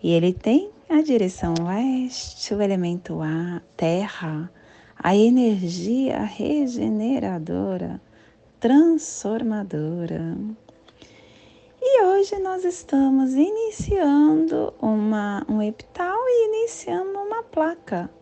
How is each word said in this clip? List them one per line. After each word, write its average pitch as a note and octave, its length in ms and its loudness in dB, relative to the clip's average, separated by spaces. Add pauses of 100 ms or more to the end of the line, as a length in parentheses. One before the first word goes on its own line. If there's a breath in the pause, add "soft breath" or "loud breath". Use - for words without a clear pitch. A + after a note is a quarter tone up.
E E3+ 120 2
ele E3+ 200 4
tem D4 360 0 (200)
a D#4 120 4
direção G3 520 0 (120)
oeste, B3+ 880 -4
o G3+ 80 -2
elemento F3+ 600 -2
ar, E3 400 -4 (140)
terra, E3+ 760 -2 (480 soft breath)
a - 180 0
energia A3 1040 2
regeneradora, G#3 1800 -2 (580 soft breath)
transformadora. G3+ 1800 0 (1500 soft breath)
E C5 140 6
hoje G4 360 2
nós F#4 260 -4
estamos C4+ 680 2
iniciando D#4+ 1500 2
uma, G#3 680 -2
um G#3+ 140 -2
epital F4 560 -6 (100)
e A#4 200 4
iniciando G4 720 -4
uma G#4 240 -6
placa D#4 680 -4 (120)